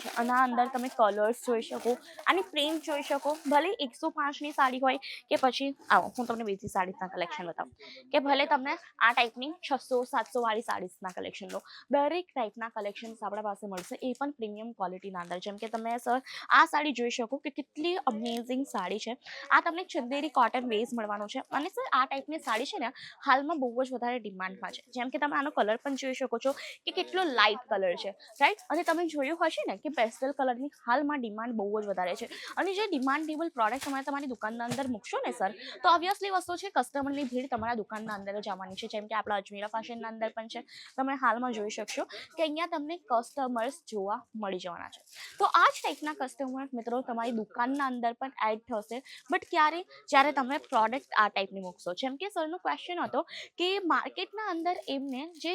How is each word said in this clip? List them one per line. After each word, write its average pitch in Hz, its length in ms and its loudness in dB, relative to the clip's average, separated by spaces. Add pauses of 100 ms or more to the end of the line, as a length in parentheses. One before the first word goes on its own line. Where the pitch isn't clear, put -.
છે. - 160 -6
આના 247 300 4
અંદર 247 260 4
તમે 254 240 -4
કલર્સ 208 480 4
જોઈ 226 240 2
શકો, 240 240 0 (320)
આની 339 240 4
પ્રિન્ટ 302 400 0
જોઈ 285 180 -2
શકો. 285 260 0 (180)
ભલે 320 200 4 (140)
એકસો - 320 -6
પાંચ 285 260 -2
ની 302 140 -6
સાડી 262 260 4
હોય 277 160 2 (300)
કે - 100 6
પછી, 269 320 2 (160)
આવો 196 280 6
હું 240 120 -2
તમને 233 220 -4
બીજી 202 240 -8
સાડીના 185 400 -2
કલેક્શન 180 340 -4
બતાવું, - 240 -8 (380)
કે 285 140 6
ભલે 277 260 4
તમને 277 200 2 (340)
આ 233 120 8
ટાઈપની 247 320 0 (160)
છસો, 254 320 0 (140)
સાતસો 247 340 0
વાળી 226 220 0
સાડીઝના 190 500 -6
કલેક્શન 185 380 -8
લો. 196 40 -6 (360)
દરેક 311 400 2
ટાઈપના 226 420 -6
કલેક્શન્સ 220 500 -8
આપણા 214 200 -4
પાસે 202 260 -6
મળશે, 180 240 -8 (100)
એ - 20 0 (100)
પણ 285 200 -2
પ્રીમિયમ 220 400 -8
ક્વોલિટીના 185 460 -4
અંદર. 175 200 -4
જેમ 202 160 -8
કે 226 120 -4
તમે 226 240 -4
સર 247 180 2 (440)
આ 311 120 10
સાડી 302 300 2
જોઈ 240 160 0
શકો 254 260 -2
કે 294 160 -6
કેટલી 320 340 -2 (180)
અમેઝિંગ 233 600 -4
સાડી 196 320 -2
છે. 233 120 -4 (420)
આ - 100 6
તમને 349 260 -2
ચંદેરી 285 460 -2
કોટન 247 320 2
બેઝ 233 260 0
મળવાનો 208 380 -4
છે. 262 80 -6 (160)
અને 320 160 -2
સર 523 100 -2 (140)
આ 262 60 6
ટાઈપની 277 420 -4
સાડી 233 240 0
છે 381 140 -4
ને 240 40 -4 (380)
હાલમાં 277 380 4
બહુ 240 180 0
જ 254 40 -4 (100)
વધારે 240 280 0
ડિમાન્ડમાં 185 520 -6
છે. - 60 -20 (140)
જેમ 247 160 -2
કે 285 100 -2
તમે 285 100 0
આનો 285 160 0 (100)
કલર 214 240 4
પણ 277 180 -2
જોઈ 262 160 -2
શકો 240 260 -2
છો 269 80 4 (340)
કે 339 120 -6
કેટલો 359 240 0 (160)
લાઇટ 220 320 6
કલર 190 320 2
છે, 196 80 -8 (320)
રાઈટ? 370 180 6 (140)
અને 339 160 2
તમે 339 240 2
જોયું 294 320 0
હશે 330 240 0
ને 196 160 -4
કે 294 140 -4
પેસ્ટલ 254 420 0
કલરની 262 280 0 (180)
હાલમાં 285 360 2
ડિમાન્ડ 226 380 -4
બહુ 208 180 0
જ 208 120 -4
વધારે 180 280 0
છે. 233 80 -8 (340)
અને 359 80 0 (100)
જે 427 120 0
ડિમાન્ડેબલ 302 640 0
પ્રોડક્ટ 240 320 2
તમે 269 220 -2
તમારી 277 240 -2
દુકાનના 233 360 -4
અંદર 254 240 -2
મૂકશો 220 320 -4
ને 247 120 -2
સર, 196 120 2 (320)
તો 370 140 6
obviously 381 400 0
વસ્તુ 349 260 -2
છે 381 140 -6
કસ્ટમરની 277 560 0
ભીડ 254 220 -2
તમારા 226 260 -2
દુકાનના 214 380 -8
અંદર 196 160 -6 (100)
જ 220 80 -6
આવવાની 190 300 -10
છે. 226 120 -6
જેમ 214 160 -6
કે 220 80 -2
આપણા 208 240 0
અજમીરા 202 320 -8
ફેશનના 226 380 -8
અંદર 220 240 -4
પણ 226 180 -8
છે, 233 60 -10 (400)
તમે 269 240 0
હાલમાં 240 340 2
જોઈ 214 200 -2
શકશો 226 260 -4 (320)
કે 330 100 0
અહીંયા 320 280 -2
તમને 311 220 -4 (140)
કસ્ટમર્સ 247 720 0 (120)
જોવા 208 280 -2 (240)
મળી 185 220 -2
જવાના 170 280 -10
છે. - 80 -20 (380)
તો 392 100 4 (120)
આ 403 120 12
જ - 80 -10
ટાઈપના 302 380 -4
કસ્ટમર 269 480 -6 (120)
મિત્રો 240 300 -2
તમારી 233 300 -2
દુકાનના 262 540 0
અંદર 233 260 0
પણ 269 120 -6 (180)
એડ 220 200 -4
થશે. 226 320 -6 (300)
But 381 200 0
ક્યારે? 320 280 4 (340)
જ્યારે 277 260 8
તમે 269 200 0 (100)
પ્રોડક્ટ 226 540 2
આ 208 100 4
ટાઈપની 196 340 -4
મૂકશો. 175 260 -8 (100)
જેમ 262 180 -4
કે 403 160 -6
સરનો 320 260 -4
ક્વેશ્ચન 320 420 -2
હતો 262 200 0 (360)
કે 359 80 2 (220)
માર્કેટના 370 600 -2
અંદર 339 220 -2 (200)
એમને 269 260 -6 (220)
જે 330 100 -2